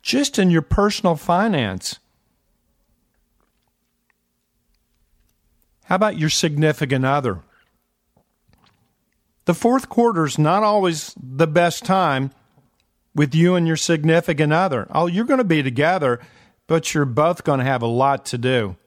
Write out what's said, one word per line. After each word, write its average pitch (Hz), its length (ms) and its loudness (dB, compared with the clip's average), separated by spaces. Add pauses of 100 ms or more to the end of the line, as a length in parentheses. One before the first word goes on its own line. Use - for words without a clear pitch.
just 269 380 -2
in 185 100 4
your 165 120 2
personal 202 540 0
finance? 156 840 -2 (3750)
How 180 100 0
about 202 220 0
your 156 120 0
significant 147 720 0
other? 131 380 -2 (2000)
The 180 80 0
fourth 240 360 0
quarter's 190 480 0
not 170 260 2
always 190 580 0
the 131 260 0
best 170 360 0
time 147 480 0 (800)
with 147 220 0
you 175 200 4
and 170 120 0
your 160 80 0
significant 156 760 0
other. 160 380 -2
Oh, 170 160 0
you're 190 180 -2
gonna 262 180 0
be 165 200 0
together, 135 560 0 (480)
but 160 260 -2
you're 147 120 0
both 151 380 -2
gonna 135 220 0
have 131 160 0
a 117 60 -2
lot 131 400 0
to 127 100 -8
do 117 500 -2